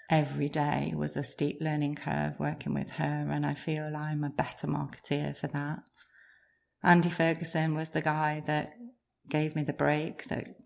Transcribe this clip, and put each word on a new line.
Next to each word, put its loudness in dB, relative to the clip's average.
every 2
day 0
was -2
a -2
steep -2
learning 0
curve -2
working -4
with -2
her, -2
and 0
I 0
feel -4
I'm -2
a -2
better -4
marketeer -2
for -4
that. -6
Andy 8
Ferguson 2
was -4
the 0
guy 0
that 0
gave 0
me 0
the -2
break, 0
that -4